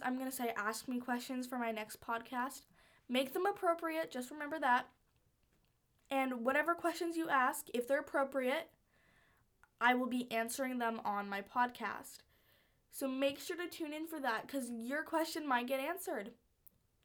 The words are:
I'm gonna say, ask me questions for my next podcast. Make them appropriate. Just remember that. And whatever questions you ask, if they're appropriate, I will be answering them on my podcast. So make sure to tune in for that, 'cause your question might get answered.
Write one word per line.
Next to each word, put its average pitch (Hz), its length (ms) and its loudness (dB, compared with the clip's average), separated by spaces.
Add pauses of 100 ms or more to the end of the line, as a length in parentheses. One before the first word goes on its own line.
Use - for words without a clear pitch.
I'm 254 140 0
gonna 262 120 -2
say, 240 240 0
ask 214 320 -2
me 247 120 0
questions 247 480 -2
for 254 100 -4
my 233 140 0
next 214 280 -6
podcast. 247 680 -4 (420)
Make 269 240 2
them 370 140 2
appropriate. 330 640 2
Just 247 180 -6
remember 302 300 -6
that. 254 280 4 (1200)
And 262 340 0
whatever 294 300 4
questions 339 420 0
you 320 120 0
ask, 269 440 4
if 240 140 0
they're 277 120 4
appropriate, 277 720 0 (1120)
I 247 140 8
will 254 120 2
be 247 240 -2
answering 233 460 -2
them 226 260 0
on 202 240 -2
my 202 140 -4
podcast. 240 800 -2 (720)
So - 180 -4
make 277 320 0
sure - 180 -6
to 349 100 -2
tune 302 260 -6
in 311 140 -4
for 320 140 -6
that, 233 260 0
'cause 254 240 -4
your 240 320 -2
question 320 420 0
might 240 220 2
get 262 120 0
answered. 269 540 -4 (720)